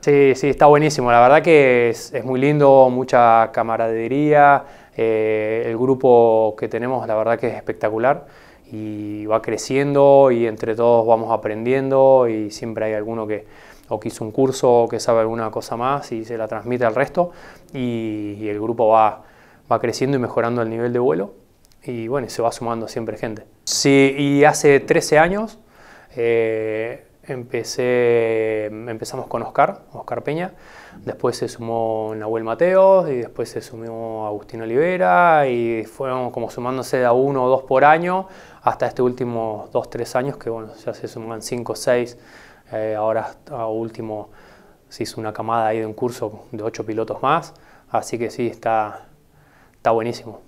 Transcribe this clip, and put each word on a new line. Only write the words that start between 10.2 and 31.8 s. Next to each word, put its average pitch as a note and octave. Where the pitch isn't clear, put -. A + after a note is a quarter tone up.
y A#2
entre A2
todos A#2
vamos A2+
aprendiendo C3
y A2
siempre A2
hay A2
alguno A2
que, G#2
o A2
que -
hizo A2+
un G#2+
curso B2+
o A#2
que A2+
sabe A2+
alguna A2+
cosa A#2
más C3+
y A2+
se A#2
la A2
transmite A#2+
al A2
resto E3+
y, A2+
y G#2+
el G#2
grupo A2+
va, A2
va A#2
creciendo C3
y B2+
mejorando A#2
el A2
nivel A#2
de A#2+
vuelo D#3+
y A2+
bueno, C3
y -
se -
va A#2
sumando A2+
siempre A2
gente. A2
Sí, C#3
y C#3+
hace D3
trece D#3
años... G3
Eh, A2+
empecé, A#2
empezamos A2+
con A#2
Oscar, -
Oscar A#2
Peña, E3+
después A#2+
se A#2+
sumó A2+